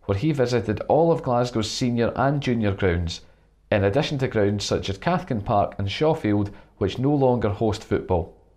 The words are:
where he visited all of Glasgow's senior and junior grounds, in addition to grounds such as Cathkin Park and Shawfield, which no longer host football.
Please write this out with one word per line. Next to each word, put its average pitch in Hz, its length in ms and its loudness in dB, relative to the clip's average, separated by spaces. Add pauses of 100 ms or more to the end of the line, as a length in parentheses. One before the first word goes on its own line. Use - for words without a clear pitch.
where 98 120 -2
he 151 160 0
visited 120 500 0
all 165 280 2
of 165 120 0
Glasgow's 120 480 0
senior 120 460 0
and 139 240 0
junior 117 320 0
grounds, 87 500 -2 (500)
in 101 120 2
addition 139 340 0
to 127 100 0
grounds 101 360 0
such - 240 -2
as 98 100 -6
Cathkin 170 460 -2
Park 104 340 0
and 98 120 -4
Shawfield, 107 600 0 (280)
which 101 200 -2
no 139 160 2
longer 123 340 2
host 101 360 -2
football. - 560 -2 (160)